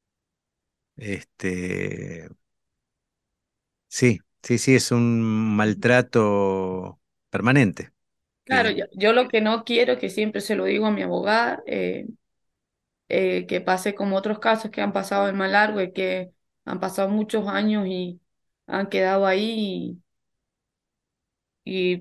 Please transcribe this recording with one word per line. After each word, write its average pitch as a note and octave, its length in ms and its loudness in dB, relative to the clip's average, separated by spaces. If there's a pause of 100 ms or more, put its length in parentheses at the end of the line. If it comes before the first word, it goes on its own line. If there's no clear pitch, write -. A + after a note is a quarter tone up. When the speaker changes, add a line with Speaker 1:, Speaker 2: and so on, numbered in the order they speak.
(960)
Speaker 1:
Este, F2+ 1300 -8 (1600)
sí, A#2+ 320 2 (240)
sí, A#2+ 140 0
sí, C3 180 4
es - 160 2
un A#2+ 300 2 (340)
maltrato G2+ 1400 2 (300)
permanente. A2+ 640 2 (500)
Speaker 2:
Claro, A#3+ 280 2
Speaker 1:
Que G3+ 40 -6
Speaker 2:
yo, - 180 -4
yo G#3 200 4
lo B3 140 4
que A3+ 140 2
no A3 220 0
quiero, B3 360 2
que F#3+ 100 -4
siempre G#3 320 -4
se G#3+ 140 -2
lo F#3+ 100 0
digo G#3 220 2
a G#3+ 40 2
mi G3 120 -2
abogada, G3+ 640 0
eh, - 400 -4 (1000)
eh, F#3 380 0
que F3+ 140 -4
pase F#3 340 -2
como G3+ 220 -2
otros G#3+ 220 -4
casos A3 320 0
que - 100 -6
han G3+ 120 -2
pasado G3 360 0
en F#3+ 80 -4
Malargüe, G3 560 2
que F#3 380 -4 (340)
han F#3+ 140 -8
pasado F#3+ 300 -2
muchos G#3+ 380 -2
años G#3 400 0
y F3+ 340 -6 (460)
han G3 220 -4
quedado F#3+ 360 2
ahí F#3+ 760 -2 (1600)
y, F#3 300 0
y F3+ 80 -2